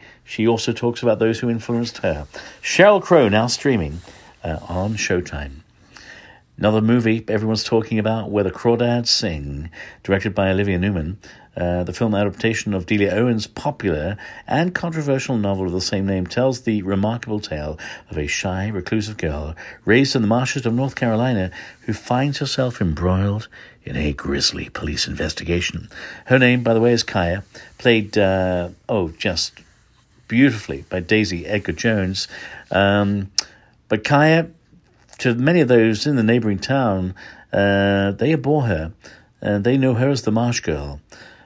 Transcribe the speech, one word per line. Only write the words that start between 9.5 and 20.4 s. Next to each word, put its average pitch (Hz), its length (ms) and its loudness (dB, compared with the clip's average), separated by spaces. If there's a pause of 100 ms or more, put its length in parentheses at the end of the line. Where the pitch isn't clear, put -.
directed 95 320 -2
by 98 160 2
Olivia 95 280 2
Newman. 92 400 -2 (380)
Uh, 90 280 -2
the 87 80 -6
film 107 240 0
adaptation 104 580 -2
of 92 100 -4
Delia 101 300 0
Owens' 113 320 0
popular 98 720 -4 (300)
and 175 280 0
controversial 143 640 -2
novel 98 300 0
of 87 60 -2
the 92 80 -2
same 98 240 -2
name 95 220 0
tells 123 360 -2
the 107 200 0
remarkable 104 560 -2
tale 76 400 -8 (320)
of 78 80 -6
a 73 80 -2
shy, 95 400 -4
reclusive 107 500 -4
girl 76 380 -6 (300)
raised 131 320 4
in 117 60 4
the 104 60 2
marshes 123 380 0